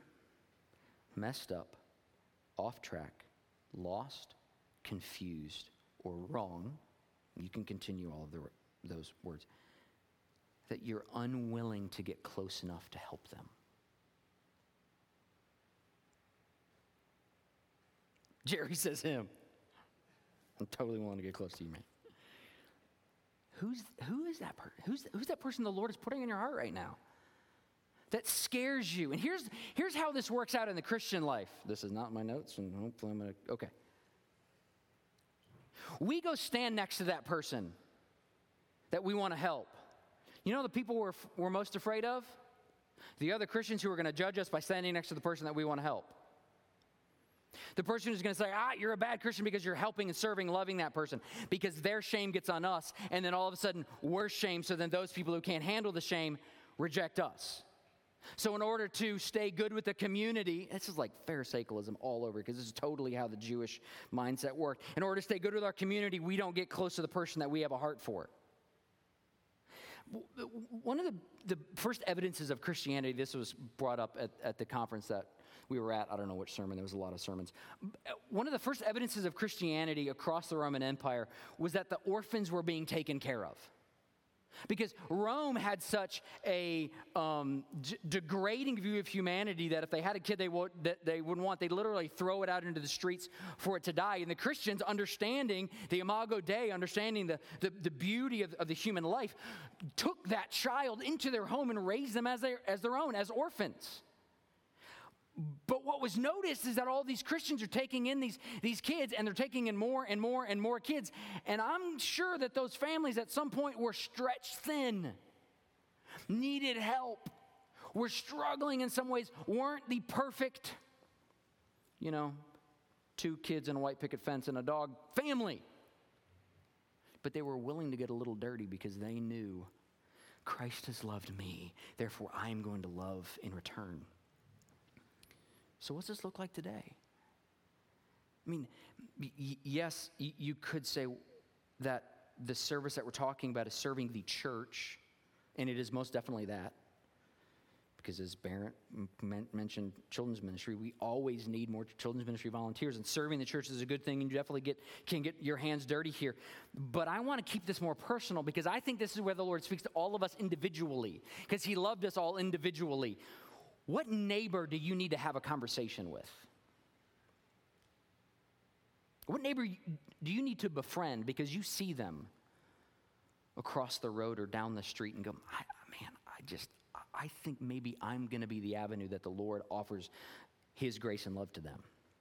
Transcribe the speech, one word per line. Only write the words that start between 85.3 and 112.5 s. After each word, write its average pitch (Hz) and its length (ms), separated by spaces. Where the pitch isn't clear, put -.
had 202 260
such - 400
a, 170 460
um, 147 480
d-, 135 160
degrading 196 760
view 208 160
of 196 80
humanity 180 640
that 160 140
if 160 60
they 160 140
had 196 120
a 196 60
kid 208 160
they 190 120
wo-, 175 200
that 170 240
they 165 160
wouldn't 175 240
want, 190 120
they'd 175 140
literally 196 360
throw 185 340
it 185 80
out 180 140
into 165 160
the 147 80
streets 180 420
for 190 220
it - 60
to 175 100
die. 190 240
And 170 120
the 165 40
Christians, 214 480
understanding 208 880
the 180 120
Imago 214 420
Dei, 190 280
understanding 196 580
the, 156 120
the, 190 100
the 180 200
beauty 214 520
of, 170 120
of 165 140
the 160 60
human 185 300
life, 214 300
took - 320
that 202 220
child 254 500
into 269 300
their 220 160
home 262 240
and 208 160
raised 233 260
them 240 140
as 247 160
their, 247 260
as 190 140
their 240 160
own, 294 160
as 202 160
orphans. - 720
But 254 160
what 277 200
was 208 160
noticed 311 480
is 247 100
that 247 120
all 269 160
these 254 180
Christians 294 400
are 214 40
taking 254 380
in 269 160
these, 240 180
these 226 220
kids, 269 340
and 214 100
they're 208 60
taking 247 340
in 214 80
more 247 320
and 208 140
more 247 240
and 202 160
more 233 180
kids. 269 320
And 208 120
I'm 330 400
sure 359 380
that 262 160